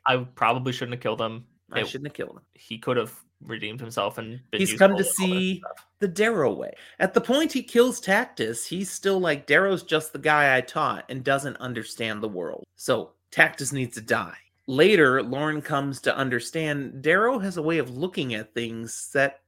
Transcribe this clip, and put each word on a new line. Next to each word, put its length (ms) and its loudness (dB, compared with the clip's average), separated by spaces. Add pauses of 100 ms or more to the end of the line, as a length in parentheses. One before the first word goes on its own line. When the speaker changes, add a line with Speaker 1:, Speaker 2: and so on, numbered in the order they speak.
Speaker 1:
"I 100 4
probably 560 0
shouldn't 220 -6
have 80 -14
killed 180 -2
him. 240 -6 (260)
Speaker 2:
"I 100 -2
Speaker 1:
It 60 -2
Speaker 2:
shouldn't 200 -10
have 80 -14
killed 220 -10
him." 40 -20 (120)
Speaker 1:
He 260 -14
could 180 0
have 160 -2 (300)
redeemed 360 -10
himself 380 -4
and 220 -10 (100)
been 120 -2
Speaker 2:
He's 120 0
come 240 6
Speaker 1:
useful 0 -
Speaker 2:
to 260 0
Speaker 1:
and 100 0
all 40 0
that 60 0
Speaker 2:
see 160 -2
Speaker 1:
stuff." 260 -16 (140)
Speaker 2:
the 80 0
Darrow 460 2
way. 200 -8 (260)
At 140 2
the 80 4
point 320 0
he 100 -2
kills 380 4
Tactus, 640 -2
he's 240 -6
still 300 0
like, 260 0
"Darrow's 380 4
just 280 -2
the 80 -10
guy 380 4
I 40 2
taught 480 -4
and 140 -8
doesn't 340 0
understand 680 -6
the 60 -4
world. 360 -8 (100)
So 360 -2 (200)
Tactus 400 2
needs 240 -4
to 60 -12
die." 360 -2 (320)
Later, 540 6
Lorne 380 -2
comes 400 -4
to 160 0
understand 840 -4
Darrow 380 2
has 160 -4
a 60 -4
way 160 0
of 180 -4
looking 380 -4
at 200 -8
things 600 -8
that 340 2